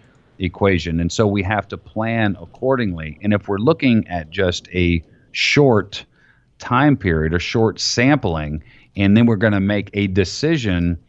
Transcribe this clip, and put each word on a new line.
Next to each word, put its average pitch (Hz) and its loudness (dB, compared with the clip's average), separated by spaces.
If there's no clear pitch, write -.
equation. 90 0
And 87 -2
so 110 0
we 101 0
have 101 -2
to - -12
plan 110 -4
accordingly. 90 -4
And 104 0
if 104 -2
we're 98 -2
looking 123 2
at 82 -8
just 90 -2
a 87 2
short - 2
time 135 2
period, 80 0
a 90 0
short 113 -2
sampling, 85 -2
and 101 4
then 117 6
we're 113 2
gonna 104 2
make 101 -2
a 101 0
decision 92 -2